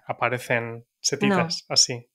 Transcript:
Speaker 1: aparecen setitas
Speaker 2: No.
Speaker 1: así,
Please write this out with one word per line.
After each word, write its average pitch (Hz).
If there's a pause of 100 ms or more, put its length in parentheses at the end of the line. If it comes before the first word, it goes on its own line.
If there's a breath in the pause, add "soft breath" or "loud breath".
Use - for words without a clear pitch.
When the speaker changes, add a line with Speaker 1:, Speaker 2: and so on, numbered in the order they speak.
Speaker 1:
aparecen 117 (140)
setitas 170
Speaker 2:
No. 151
Speaker 1:
así, 120